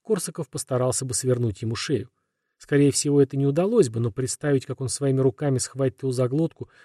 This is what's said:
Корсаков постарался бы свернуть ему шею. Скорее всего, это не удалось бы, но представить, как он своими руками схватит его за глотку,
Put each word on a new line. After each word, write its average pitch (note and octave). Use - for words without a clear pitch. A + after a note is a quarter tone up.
Корсаков F3
постарался B2+
бы B2
свернуть A#2+
ему A2+
шею. A#2
Скорее C#3+
всего, C#3+
это C#3
не C#3
удалось F3
бы, A2+
но A#2
представить, C#3
как B2+
он B2+
своими C3+
руками C3+
схватит C3
его C3+
за B2
глотку, D#3